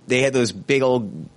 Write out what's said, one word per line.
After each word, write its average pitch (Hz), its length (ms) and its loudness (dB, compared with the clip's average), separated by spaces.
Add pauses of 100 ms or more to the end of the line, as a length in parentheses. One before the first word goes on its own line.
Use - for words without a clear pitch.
they 127 140 2
had 135 120 2
those 120 180 2
big 135 300 0
old 120 560 -2